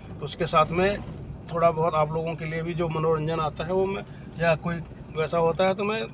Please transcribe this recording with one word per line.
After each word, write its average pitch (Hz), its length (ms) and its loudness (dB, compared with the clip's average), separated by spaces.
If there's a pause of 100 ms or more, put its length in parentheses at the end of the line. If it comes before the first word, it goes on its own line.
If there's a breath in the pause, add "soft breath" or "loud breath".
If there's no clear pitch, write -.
(180 loud breath)
तो 147 60 -10
उसके 151 220 -4
साथ 156 240 6
में 190 280 2 (560)
थोड़ा 170 160 6
बहुत 160 240 2
आप 156 180 2
लोगों 160 220 -2
के 160 100 -8
लिए 160 180 -4
भी 170 120 -4
जो 165 140 0
मनोरंजन 160 520 0
आता 156 240 -2
है 170 80 -2
वो 190 140 2
मैं, 196 160 -4 (380 loud breath)
या 165 140 4
कोई 170 200 -2 (420)
वैसा 160 220 0
होता 165 280 4
है 190 80 4
तो 202 100 -2
मैं 220 180 -2 (120)